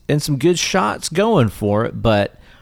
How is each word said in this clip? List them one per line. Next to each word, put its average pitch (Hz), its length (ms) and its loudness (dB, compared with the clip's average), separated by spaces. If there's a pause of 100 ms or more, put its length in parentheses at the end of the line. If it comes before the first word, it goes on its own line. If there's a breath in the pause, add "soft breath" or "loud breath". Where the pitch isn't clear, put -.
and 151 140 0
some 143 160 -2
good 165 200 2
shots 196 520 -2
going 180 400 2
for 104 340 0
it, 117 180 -8
but 104 340 0 (260 soft breath)